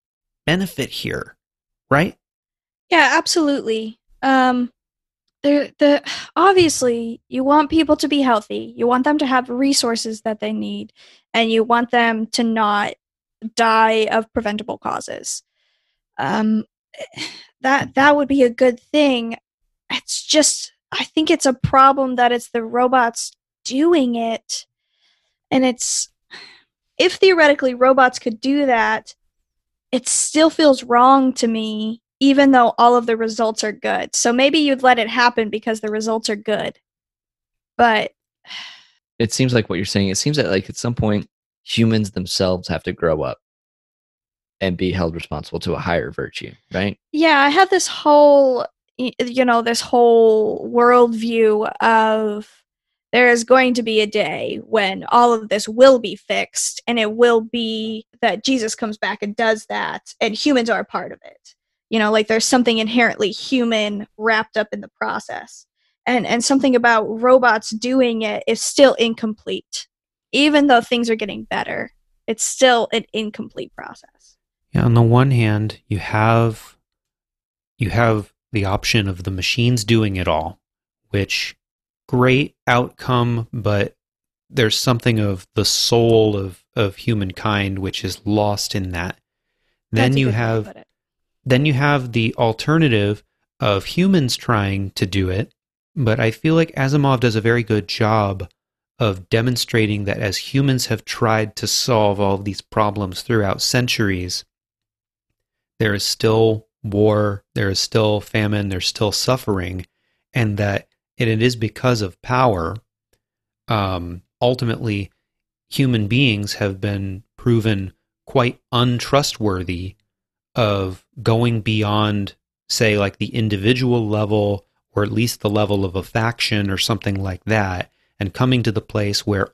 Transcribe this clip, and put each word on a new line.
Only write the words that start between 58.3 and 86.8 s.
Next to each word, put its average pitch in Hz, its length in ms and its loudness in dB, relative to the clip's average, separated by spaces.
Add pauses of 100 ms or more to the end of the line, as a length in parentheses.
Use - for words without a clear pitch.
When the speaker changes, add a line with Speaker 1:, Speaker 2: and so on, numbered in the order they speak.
Speaker 2:
Jesus 240 300 -2
comes 214 240 -8
back 202 240 -6
and 208 120 -6
does 220 320 -2
that, - 540 -8
and 220 140 -2
humans 247 340 0
are 202 120 0
a 214 40 -8
part - 280 -10
of - 120 -18
it. - 300 -20 (340)
You 226 100 -2
know, 214 140 0
like, 220 160 2
there's 220 160 0
something 247 320 2
inherently 220 540 0
human 220 760 -4 (120)
wrapped 220 400 -2
up 214 140 -2
in 208 100 -10
the 190 60 -18
process. - 760 -10 (400)
And, 240 220 -2
and 233 180 -2
something 269 320 4
about 233 280 4
robots 233 640 2
doing 240 500 0
it 208 260 -6
is 226 140 -2
still 269 340 4
incomplete. 220 920 -6 (420)
Even 285 360 4
though 247 160 6
things 233 260 -2
are 226 80 0
getting 214 280 -8
better, - 480 -8 (340)
it's 226 180 -6
still 247 480 2
an 226 220 -4
incomplete 214 600 -10
process. - 640 -20 (380)
Speaker 1:
Yeah, - 100 0
on 120 80 2
the 117 80 4
one 123 300 4
hand, 107 560 -2
you 104 100 -4
have, 110 800 0 (1000)
you 104 100 -2
have 110 460 0 (180)
the 101 140 -2
option 98 420 0
of 92 140 -8
the 98 80 -8
machines 117 540 -2
doing 110 320 0
it 90 120 -4
all, 80 320 -4 (480)
which, - 480 -4 (500)
great 127 480 2 (120)
outcome, 120 840 0
but 104 440 -2 (520)
there's 110 300 0
something 120 400 0
of 101 360 -4
the 104 100 0
soul 113 720 2
of, 98 280 -10 (100)
of 104 220 -2